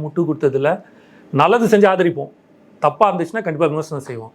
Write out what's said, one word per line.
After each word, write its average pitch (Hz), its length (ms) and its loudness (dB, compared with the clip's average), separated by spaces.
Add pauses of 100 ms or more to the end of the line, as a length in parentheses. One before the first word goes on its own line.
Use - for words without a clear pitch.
முட்டு 151 140 -6
கொடுத்ததில்ல. 151 600 0 (500)
நல்லது 196 340 2
செஞ்சு 202 280 4
ஆதரிப்போம், 170 360 -2 (500)
தப்பா 180 340 2
இருந்துச்சுன்னா 180 300 -4
கண்டிப்பா 165 220 -2
விமர்சனம் 151 380 -4
செய்வோம். 113 320 -12